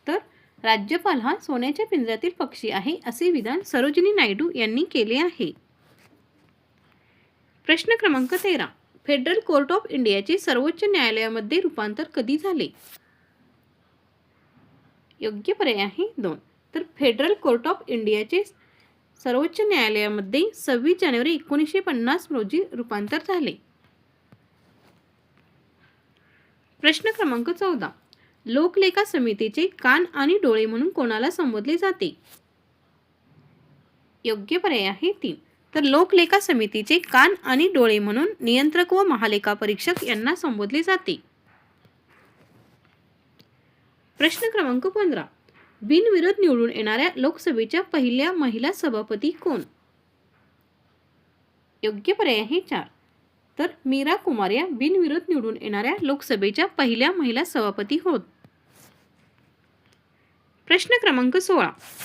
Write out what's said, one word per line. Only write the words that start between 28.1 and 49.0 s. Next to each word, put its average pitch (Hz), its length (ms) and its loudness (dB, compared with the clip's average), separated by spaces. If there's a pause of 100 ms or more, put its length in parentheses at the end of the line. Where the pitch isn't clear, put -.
लोकलेखा 359 580 2
समितीचे 233 640 -2
कान 311 380 2 (100)
आणि 294 280 2
डोळे 220 240 2
म्हणून 226 220 -2
कोणाला 247 420 -2
संबोधले 262 460 -2
जाते? 370 400 -4 (2000)
योग्य 214 340 -2
पर्याय 269 280 0
आहे 202 260 -2 (100)
तीन. 175 120 -6 (400)
तर 311 80 2
लोकलेखा 349 580 6
समितीचे 220 580 0
कान 349 360 6 (100)
आणि 269 240 2
डोळे 233 300 4
म्हणून 208 300 0 (120)
नियंत्रक 302 520 2
व 381 120 4
महालेखा 208 500 0
परीक्षक 214 500 -2
यांना 233 300 -2
संबोधले 247 480 -4
जाते. 359 400 -2 (3000)
प्रश्न 330 320 0
क्रमांक 285 360 0
पंधरा, 359 380 -2 (580)
बिनविरोध 359 580 4
निवडून 240 300 4
येणाऱ्या 220 460 -2
लोकसभेच्या 262 640 0
पहिल्या 269 500 0
महिला 269 400 -2
सभापती 226 580 -4